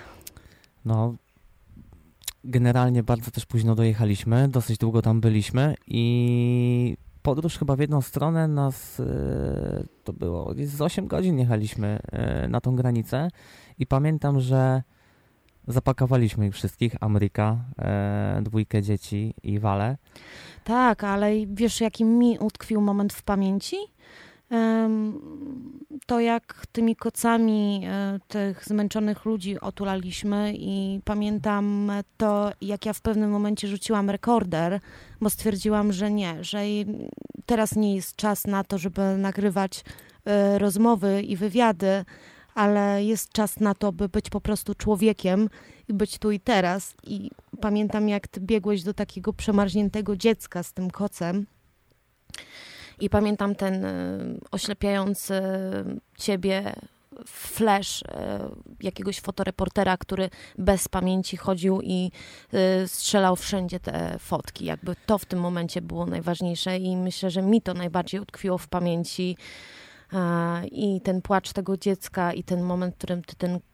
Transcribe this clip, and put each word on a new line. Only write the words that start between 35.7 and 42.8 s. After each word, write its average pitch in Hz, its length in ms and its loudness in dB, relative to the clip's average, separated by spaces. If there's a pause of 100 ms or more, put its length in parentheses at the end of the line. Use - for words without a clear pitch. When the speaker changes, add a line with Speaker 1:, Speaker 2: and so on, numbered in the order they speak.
Speaker 2:
że 202 180 -2
nie, 175 340 -2
że 208 240 -4
i 208 180 -2 (600)
teraz 214 300 2
nie 208 200 4
jest - 200 -8
czas 208 300 -2
na 196 180 0
to, 196 140 -2
żeby 190 400 0
nagrywać, 196 680 0 (400)
e, 202 340 4
rozmowy 202 640 4
i 202 140 -4
wywiady, 196 680 2 (500)
ale 202 500 4